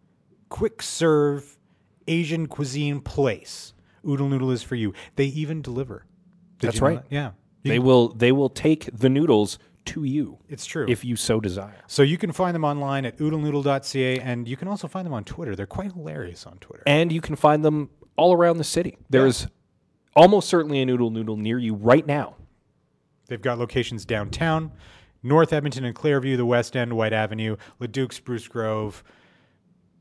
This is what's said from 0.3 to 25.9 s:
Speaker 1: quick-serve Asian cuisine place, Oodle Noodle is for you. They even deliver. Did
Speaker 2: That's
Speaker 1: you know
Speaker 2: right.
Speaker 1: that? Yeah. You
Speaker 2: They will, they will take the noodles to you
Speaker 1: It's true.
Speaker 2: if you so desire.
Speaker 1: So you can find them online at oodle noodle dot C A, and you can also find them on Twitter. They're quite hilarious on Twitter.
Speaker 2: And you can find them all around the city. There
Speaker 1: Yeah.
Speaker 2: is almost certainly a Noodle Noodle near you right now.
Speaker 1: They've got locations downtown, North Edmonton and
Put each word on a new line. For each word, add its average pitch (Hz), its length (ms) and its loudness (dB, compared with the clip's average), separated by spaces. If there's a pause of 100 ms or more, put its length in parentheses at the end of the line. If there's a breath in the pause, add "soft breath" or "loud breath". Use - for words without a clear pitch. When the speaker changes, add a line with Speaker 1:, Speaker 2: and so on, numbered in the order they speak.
Speaker 1:
quick-serve 147 1080 0 (500)
Asian 165 400 -2
cuisine 143 520 -4
place, - 720 -4 (340)
Oodle 139 220 -2
Noodle 131 220 0
is 120 120 -4
for 131 120 -8
you. 110 180 -2 (220 loud breath)
They 139 100 2
even 156 360 -6
deliver. 123 440 -10 (540)
Did 117 80 -2
Speaker 2:
That's 113 100 -2
Speaker 1:
you - 40 0
know 135 60 4
Speaker 2:
right. 160 100 2 (120)
Speaker 1:
that? 143 40 -8
Yeah. 143 180 -6 (320)
You 143 80 0
Speaker 2:
They 117 80 4
will, 123 300 8
they 120 220 4
will 135 180 2
take - 440 0
the 123 160 2
noodles 131 500 2 (260 soft breath)
to 156 180 -8
you 135 360 -4 (100)
Speaker 1:
It's - 160 -14
true. 151 240 -6
Speaker 2:
if 117 160 0
you 120 100 -4
so 113 240 0
desire. 98 360 -6 (120)
Speaker 1:
So - 160 2
you 151 140 2
can - 140 -4
find 180 240 -2
them 160 100 -2
online 139 400 -2
at - 160 -8
oodle 156 180 -2
noodle 147 240 -2
dot 139 220 -2
C 131 180 -2
A, 127 160 0
and 120 280 -6
you 127 100 -8
can 180 100 -10
also 196 200 -8
find 185 180 -10
them 156 80 -8
on 104 100 -8
Twitter. 131 320 -10
They're 101 100 -8
quite 190 280 -8
hilarious 90 520 -12
on - 140 -20
Twitter. - 260 -20
Speaker 2:
And 160 260 2
you 165 100 -4
can 151 140 -8
find 151 280 4
them 151 260 0 (280)
all 180 160 6
around 170 240 4
the 156 60 -2
city. - 340 -4 (120)
There 131 140 6
Speaker 1:
Yeah. 135 60 6
Speaker 2:
is - 180 -2 (680)
almost 185 340 8
certainly 151 320 2
a 127 40 2
Noodle 123 260 2
Noodle 110 260 -4
near 113 220 -2
you 113 160 -2
right 123 320 4
now. 143 280 -4 (920)
Speaker 1:
They've 117 140 -10
got 120 180 -2
locations 120 460 -4
downtown, 156 640 -2 (500 soft breath)
North 151 320 4
Edmonton 139 320 -4
and 117 100 -4